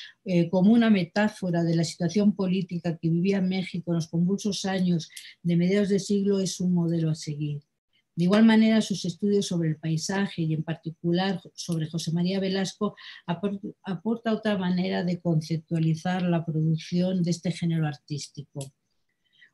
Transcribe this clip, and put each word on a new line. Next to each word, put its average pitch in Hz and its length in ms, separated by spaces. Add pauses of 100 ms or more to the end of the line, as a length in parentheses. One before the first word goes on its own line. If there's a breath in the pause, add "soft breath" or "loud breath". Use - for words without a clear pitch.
(260 loud breath)
eh, 170 240
como 190 240
una 233 160
metáfora 185 760
de 170 100
la 165 100
situación 180 520
política 180 640
que 165 100
vivía 185 320
México 185 520
en - 20
los 160 140
convulsos 190 580
años 180 420 (340 loud breath)
de 170 140
mediados 190 320
de 196 120
siglo, 196 380
es 185 220
un 180 140
modelo 165 340
a 156 60
seguir. 147 480 (560)
De 170 60
igual 208 200
manera, 220 360
sus 202 240
estudios 202 420
sobre 170 220
el 151 80
paisaje 170 640
y 160 100
en 156 120
particular 175 760 (140)
sobre 160 340
José 165 220
María 175 300
Velasco 190 560 (320 loud breath)
apor-, 196 320 (240)
aporta 220 480
otra 214 260
manera 185 460
de 175 160
conceptualizar 160 1000
la 170 220
producción 170 800
de 165 80
este 170 220
género 165 340
artístico. 143 840 (800 soft breath)